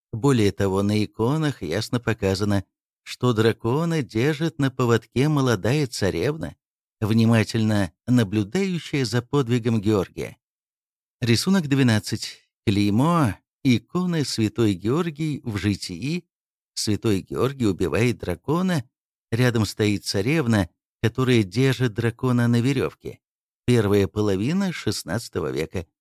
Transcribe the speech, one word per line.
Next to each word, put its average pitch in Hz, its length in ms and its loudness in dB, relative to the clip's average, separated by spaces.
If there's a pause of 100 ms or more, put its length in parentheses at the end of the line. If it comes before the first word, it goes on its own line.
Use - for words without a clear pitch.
(120)
Более 113 380 2
того, 98 320 0
на 104 220 0
иконах 139 580 -2
ясно 101 380 -4
показано, 98 640 0 (400)
что - 280 -2
дракона 123 720 0
держит 135 560 -2
на 135 120 0
поводке 120 580 2
молодая 131 580 2
царевна — 95 680 -2 (460)
внимательно 110 920 2 (140)
наблюдающая 123 960 0
за 120 180 -2
подвигом 120 580 0
Георгия. 95 560 -2 (840)
Рисунок 147 480 2
двенадцать. 123 800 -2 (160)
Клеймо, 110 720 2 (280)
иконы 165 600 0
святой 107 500 0
Георгий 147 680 -4
в 107 140 -6
житии. 104 680 -4 (500)
Святой 101 460 -2
Георгий 117 460 -2
убивает 92 520 0
дракона, 160 680 -4 (460)
рядом 117 360 2
стоит 104 380 -2
царевна, 113 640 0 (340)
которая 120 400 2
держит 120 520 0
дракона 120 520 0
на 117 140 2
верёвке. 117 580 -4 (480)
Первая 104 400 4
половина 107 640 -2
шестнадцатого - 800 -6
века. 78 360 -6 (140)